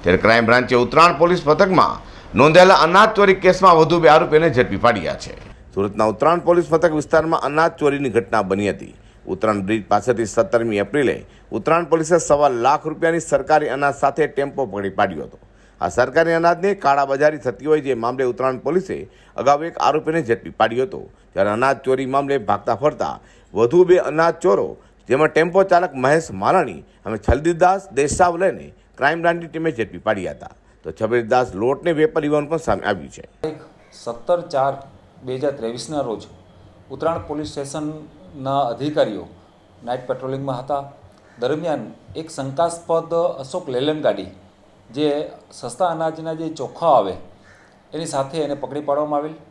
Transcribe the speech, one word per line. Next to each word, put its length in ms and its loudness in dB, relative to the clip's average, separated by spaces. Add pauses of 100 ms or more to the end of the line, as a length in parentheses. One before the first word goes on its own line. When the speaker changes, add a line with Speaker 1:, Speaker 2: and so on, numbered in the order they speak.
Speaker 1:
ત્યારે 160 4
ક્રાઇમ 280 4
બ્રાન્ચે 300 2
ઉત્તરાયણ 420 4
પોલીસ 280 2
મથકમાં 520 2 (360)
નોંધાયેલા 400 8
અનાજ 420 6
ચોરી 180 4
કેસમાં 420 6
વધુ 240 4
બે 80 6
આરોપીઓને 420 6
ઝડપી 260 0
પાડ્યા 380 0
છે. 200 -14 (400)
સુરતના 300 -2
ઉત્તરાયણ 340 2
પોલીસ 340 2
મથક 200 2
વિસ્તારમાં 480 0
અનાજ 320 0
ચોરીની 380 -2
ઘટના 320 0
બની 280 -2
હતી. 240 -10 (340)
ઉત્તરાયણ 340 -2
બ્રિજ 260 -4
પાસેથી 360 0
સત્તરમી 520 0
એપ્રિલે 500 -2 (260)
ઉત્તરાયણ 320 0
પોલીસે 340 0
સવા 300 2
લાખ 380 0
રૂપિયાની 340 -2
સરકારી 480 0
અનાજ 260 -2
સાથે 320 0
ટેમ્પો 400 -4
પકડી 240 -6
પાડ્યો 340 -2
હતો. 140 -20 (420)
આ 80 -2
સરકારી 440 0
અનાજની 420 2
કાળાબજારી 640 0
થતી 280 -6
હોય, 140 4
જે 140 -2
મામલે 300 -2
ઉત્તરાયણ 340 -2
પોલીસે 520 -4 (260)
અગાઉ 260 2
એક 160 -8
આરોપીને 440 0
ઝડપી 280 -4
પાડ્યો 340 -2
હતો, 160 -10 (340)
જ્યારે 160 2
અનાજ 280 0
ચોરી 280 -2
મામલે 320 -2
ભાગતા 360 -4
ફરતા 460 -4 (340)
વધુ 300 4
બે 120 6
અનાજ 380 0
ચોરો, 420 -2 (320)
જેમાં 200 2
ટેમ્પો 340 2
ચાલક 320 2
મહેશ 360 0
માલાણી 500 -2 (260)
અને 100 -6
છલદીદાસ 720 0
દેસાવલેને 840 0 (260)
ક્રાઇમ 220 0
બ્રાન્ચની 260 -2
ટીમે 240 -4
ઝડપી 280 -8
પાડ્યા 340 -4
હતા. 180 -18 (340)
તો 80 -10
છબીરદાસ 640 -2
લોટને 380 -2
વેપારી 360 -2
હોવાનું 220 -2
પણ 60 -4
સામે 260 -4
આવ્યું 260 -4
છે. 120 -20
Speaker 2:
તારીખ 360 -12 (360)
સત્તર 480 -4
ચાર 420 -2 (400)
બે 120 -8
હજાર 160 -4
ત્રેવીસના 500 -8
રોજ 220 -6 (680)
ઉત્તરાયણ 360 -4
પોલીસ 220 -8
સ્ટેશનના 1120 -8
અધિકારીઓ 680 -2 (580)
નાઇટ 220 -8
પેટ્રોલિંગમાં 520 -6
હતા. 320 -8 (480)
દરમિયાન 540 -4 (240)
એક 140 -12
શંકાસ્પદ 840 -4
અશોક 540 -4
લેલેન્ડ 340 -2
ગાડી, 240 -2 (680)
જે 360 -2 (220)
સસ્તા 340 -4
અનાજના 480 -4
જે 140 -8
ચોખા 380 -6
આવે, 280 4 (800)
એની 120 -8
સાથે 320 -6
એને 160 -4
પકડી 260 -10
પાડવામાં 400 -2
આવેલ. 140 -10 (160)